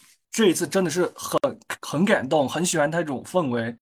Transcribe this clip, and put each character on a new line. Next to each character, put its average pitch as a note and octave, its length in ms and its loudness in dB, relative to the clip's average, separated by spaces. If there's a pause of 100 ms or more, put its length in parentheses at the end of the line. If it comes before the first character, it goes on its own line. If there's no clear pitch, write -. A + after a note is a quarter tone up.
(320)
这 A3+ 160 4
一 D#3+ 60 6
次 E3 140 -2
真 G3 160 0
的 E3+ 60 0
是 E3+ 260 0
很， - 240 -2 (420)
很 D#3 240 0
感 F3 240 2
动， C#3+ 180 2
很 D#3 160 -4
喜 F3 140 0
欢 D3+ 140 2
他 E3 80 -2
这 E3 60 -2
种 C3+ 180 -6
氛 E3+ 260 -2
围。 A#2 320 -4